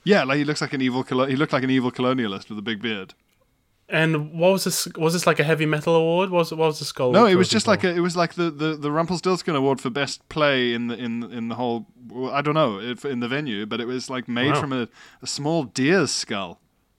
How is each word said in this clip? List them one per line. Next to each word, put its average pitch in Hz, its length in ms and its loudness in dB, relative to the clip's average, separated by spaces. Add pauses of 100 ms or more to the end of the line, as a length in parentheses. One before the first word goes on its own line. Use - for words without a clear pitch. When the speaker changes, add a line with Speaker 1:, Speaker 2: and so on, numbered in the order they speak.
Speaker 1:
Yeah, 180 200 4
like 135 140 0
he 147 60 0
looks 147 160 -2
like 151 140 -4
an 131 80 -2
evil 127 220 0
colo-, 131 220 0
he 135 100 0
looked 151 180 0
like 135 80 0
an 131 80 0
evil 127 200 2
colonialist 123 600 -2
with 107 80 -10
a 104 40 -8
big 107 200 -6
beard. 104 320 -6 (760)
Speaker 2:
And 160 500 0
what 180 140 6
was 190 120 0
this? - 220 -2 (100)
Was 165 180 2
this, 175 120 -4
like, 160 140 4
a - 20 2
heavy 156 240 2
metal 156 300 2
award? 170 340 2
What 180 80 2
was, 165 140 0
what 160 140 2
was 156 120 -2
the 151 60 -8
skull 131 260 -2
Speaker 1:
No, 208 160 8
it 190 80 6
was 180 140 4
Speaker 2:
trophy - 80 -2
Speaker 1:
just 214 80 2
Speaker 2:
for? 226 80 2
Speaker 1:
like 185 100 2
a, 185 100 2
it 175 60 -2
was 175 180 0
like 170 180 0
the, 170 140 0
the, 151 280 -2
the 147 160 -4
Rumpelstiltskin 170 640 0
Award 135 240 2
for 131 100 -4
best 135 380 -4
play 135 460 2
in 117 120 -4
the, 120 100 -4
in, 117 360 -6
in 117 160 -6
the 117 80 -6
whole, 117 300 -4 (440)
I 139 100 0
don't 147 140 0
know, 131 240 2
if, 117 260 -8
in 135 140 -4
the 120 80 -4
venue, 120 400 -4
but 113 140 -4
it 117 80 -6
was, 123 200 -6
like, 127 200 -8
made 120 240 0
Speaker 2:
Wow. 143 80 2
Speaker 1:
from 139 120 -4
a, 120 160 -2 (340)
a 131 40 -14
small 151 380 -2
deer's 135 480 2
skull. 98 480 -6 (380)